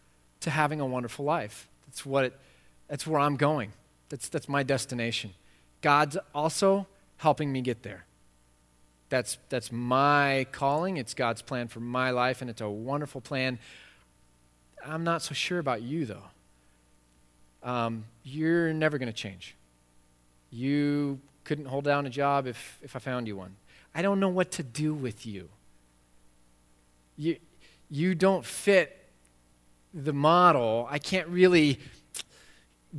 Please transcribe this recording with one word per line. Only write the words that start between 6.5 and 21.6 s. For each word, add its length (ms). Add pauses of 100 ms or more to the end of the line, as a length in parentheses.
helping 340
me 80
get 240
there. 200 (1040)
That's, 300 (100)
that's 220
my 840
calling. 440
It's 180
God's 280
plan 260
for 120
my 300
life, 300
and 100
it's 120
a 60
wonderful 520
plan. 400 (1200)
I'm 200
not 180
so 120
sure 260
about 220
you, 240
though. 180 (1400)
Um, 440 (180)
you're 480
never 260
gonna 140
change. 420 (960)
You 680 (240)
couldn't 220